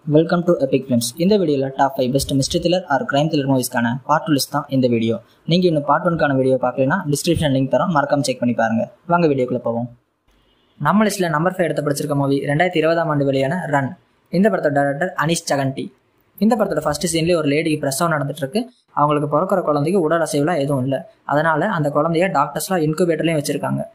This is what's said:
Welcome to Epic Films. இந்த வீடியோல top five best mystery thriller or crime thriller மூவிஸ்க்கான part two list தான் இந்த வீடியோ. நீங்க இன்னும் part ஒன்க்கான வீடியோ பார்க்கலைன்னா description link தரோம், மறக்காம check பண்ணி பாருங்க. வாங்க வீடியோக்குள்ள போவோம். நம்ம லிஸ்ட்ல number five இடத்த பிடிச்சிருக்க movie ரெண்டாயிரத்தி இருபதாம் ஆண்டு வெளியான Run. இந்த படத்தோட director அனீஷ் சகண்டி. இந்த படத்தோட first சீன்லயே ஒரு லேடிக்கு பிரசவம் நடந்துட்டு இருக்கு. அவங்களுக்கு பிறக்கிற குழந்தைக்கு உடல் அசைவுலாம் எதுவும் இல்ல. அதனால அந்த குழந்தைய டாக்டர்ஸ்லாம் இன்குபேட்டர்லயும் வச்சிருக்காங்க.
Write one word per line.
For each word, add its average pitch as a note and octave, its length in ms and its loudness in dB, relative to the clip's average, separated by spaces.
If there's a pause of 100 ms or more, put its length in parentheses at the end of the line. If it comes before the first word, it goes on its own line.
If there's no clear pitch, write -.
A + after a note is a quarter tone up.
(120)
Welcome E3+ 320 2
to E3+ 240 0
Epic C3+ 200 0
Films. A#2+ 280 -2
இந்த G3 220 2
வீடியோல C#3+ 400 0
top C#3 200 2
five B2+ 180 0
best C#3 180 0
mystery C#3 280 0
thriller F3+ 280 0
or B2+ 160 0
crime C#3+ 220 0
thriller D3 200 0
மூவிஸ்க்கான B2 460 0 (120)
part D3+ 180 2
two D#3 100 2
list - 180 0
தான் D3 160 -4
இந்த C3 200 2
வீடியோ. A2+ 320 0 (260)
நீங்க F3+ 220 2
இன்னும் D3+ 180 0
part F3 200 2
ஒன்க்கான D#3 300 0
வீடியோ C3 260 2
பார்க்கலைன்னா C3 340 0 (120)
description D3 440 0
link C3+ 220 0
தரோம், D#3+ 220 0
மறக்காம C#3+ 260 2
check B2+ 180 -4
பண்ணி A#2+ 160 0
பாருங்க. A2+ 360 0 (160)
வாங்க E3+ 200 2
வீடியோக்குள்ள B2 300 0
போவோம். A#2 320 -4 (920)
நம்ம F#3 260 2
லிஸ்ட்ல F3+ 240 0
number E3 240 0
five F#3 80 -4
இடத்த D3+ 200 0
பிடிச்சிருக்க D3 340 -2
movie C#3 240 2
ரெண்டாயிரத்தி D3 380 0
இருபதாம் D#3+ 320 2
ஆண்டு C#3+ 160 0
வெளியான C#3 420 0
Run. C#3 280 -2 (340)
இந்த G3 200 2
படத்தோட E3 220 2
director C#3+ 420 0 (120)
அனீஷ் E3 280 -2
சகண்டி. C3+ 400 -4 (440)
இந்த A3+ 180 4
படத்தோட E3 260 0
first D#3+ 360 -2
சீன்லயே E3+ 180 2
ஒரு D3+ 140 0
லேடிக்கு D3+ 300 0
பிரசவம் D3+ 400 -2
நடந்துட்டு D3 180 -6
இருக்கு. F#3 320 -6 (240)
அவங்களுக்கு D3 460 2
பிறக்கிற F#3 220 0
குழந்தைக்கு D#3 400 0
உடல் D#3+ 200 2
அசைவுலாம் D#3 380 0
எதுவும் C#3 240 -2
இல்ல. C3+ 260 -4 (140)
அதனால D#3 440 0
அந்த D#3 220 -2
குழந்தைய D#3+ 380 0
டாக்டர்ஸ்லாம் D#3 560 -2
இன்குபேட்டர்லயும் D#3 600 0
வச்சிருக்காங்க. C#3 400 -4 (100)